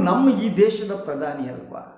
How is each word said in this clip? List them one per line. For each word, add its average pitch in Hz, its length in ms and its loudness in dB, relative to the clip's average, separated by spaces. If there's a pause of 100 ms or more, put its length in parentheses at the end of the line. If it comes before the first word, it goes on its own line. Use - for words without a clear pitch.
ನಮ್ಮ 262 280 4
ಈ 202 260 0
ದೇಶದ 208 380 2
ಪ್ರಧಾನಿ 139 540 -6
ಅಲ್ವಾ? 123 320 -12 (180)